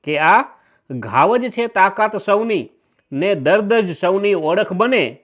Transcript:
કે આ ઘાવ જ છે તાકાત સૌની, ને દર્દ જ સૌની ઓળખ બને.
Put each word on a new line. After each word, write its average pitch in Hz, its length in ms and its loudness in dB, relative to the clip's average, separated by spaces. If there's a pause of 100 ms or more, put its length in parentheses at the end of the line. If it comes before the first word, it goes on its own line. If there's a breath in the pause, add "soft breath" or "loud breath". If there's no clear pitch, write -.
કે 151 160 -4
આ 185 220 4 (500 soft breath)
ઘાવ 127 460 0
જ 247 140 -4
છે 233 160 -4
તાકાત 214 500 0
સૌની, 202 520 -2 (420)
ને 180 240 -2
દર્દ 196 380 0
જ 185 240 0
સૌની 196 360 0
ઓળખ 185 400 -2
બને. 196 500 -2